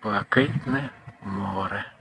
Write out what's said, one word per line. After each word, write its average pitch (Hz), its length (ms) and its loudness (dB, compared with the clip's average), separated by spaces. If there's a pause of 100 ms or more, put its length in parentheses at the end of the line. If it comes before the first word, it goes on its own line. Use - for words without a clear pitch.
Блакитне 131 880 2 (320)
море. 98 600 -2 (160)